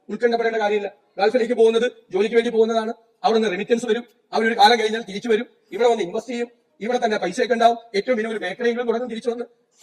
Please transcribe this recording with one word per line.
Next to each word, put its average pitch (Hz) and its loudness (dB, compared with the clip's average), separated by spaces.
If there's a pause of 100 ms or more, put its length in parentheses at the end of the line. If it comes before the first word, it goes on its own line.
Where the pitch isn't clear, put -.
ഉത്കണ്ഠപ്പെടേണ്ട 226 0
കാര്യമില്ല. 208 -2 (260)
ഗൾഫിലേക്ക് 220 0
പോകുന്നത് 226 4 (260)
ജോലിക്ക് 208 0
വേണ്ടി 233 4
പോകുന്നതാണ്. 226 0 (300)
അവിടെ 220 2
നിന്ന് 220 2
റെമിറ്റൻസ് 233 -2
വരും, 233 -2 (300)
അവരൊരു 226 0
കാലം 220 6
കഴിഞ്ഞാൽ 220 -2
തിരിച്ചു 202 -8
വരും, 220 2 (260)
ഇവിടെ 226 2
വന്ന് 226 0
ഇൻവെസ്റ്റ് 220 -6
ചെയ്യും, 240 -6 (320)
ഇവിടെ 240 -2
തന്നെ 214 -2
പൈസയൊക്കെ 220 -2
ഉണ്ടാവും, 233 4 (180)
ഏറ്റവും 226 0
മിനിമം 226 -4
ഒരു 208 -8
ബേക്കറിയെങ്കിലും 233 -4
തുടങ്ങും 233 -2
തിരിച്ചു 226 -6
വന്ന്. 233 -6 (380)